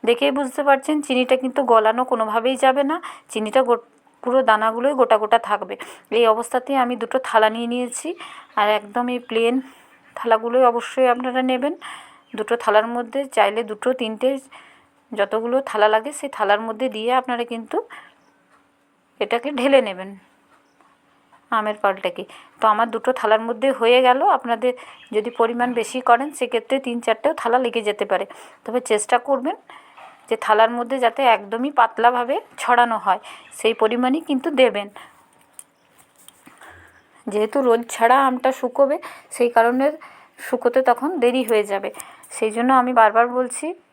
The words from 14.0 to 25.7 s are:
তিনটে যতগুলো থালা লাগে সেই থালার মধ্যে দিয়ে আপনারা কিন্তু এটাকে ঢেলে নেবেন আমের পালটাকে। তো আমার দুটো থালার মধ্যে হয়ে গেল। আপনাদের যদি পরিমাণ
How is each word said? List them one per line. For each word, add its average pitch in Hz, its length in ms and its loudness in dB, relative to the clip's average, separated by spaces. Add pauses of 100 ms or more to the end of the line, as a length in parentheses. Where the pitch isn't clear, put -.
তিনটে 220 280 -2 (840)
যতগুলো 220 440 -2 (140)
থালা 214 240 2
লাগে 226 260 -2
সেই 277 180 -8
থালার 208 300 0
মধ্যে 220 280 -4
দিয়ে 220 140 -4 (120)
আপনারা 240 320 -6
কিন্তু 226 240 -8 (1400)
এটাকে 240 280 -4 (100)
ঢেলে 269 280 4
নেবেন 190 220 -10 (1400)
আমের 214 320 -2
পালটাকে। 190 400 -2 (360)
তো - 40 0 (100)
আমার 226 220 0
দুটো 226 140 -2 (100)
থালার 220 280 2
মধ্যে 240 220 -2 (100)
হয়ে 240 260 4
গেল। 254 140 4 (180)
আপনাদের 240 360 -2 (420)
যদি 214 140 -2 (100)
পরিমাণ 240 300 0 (100)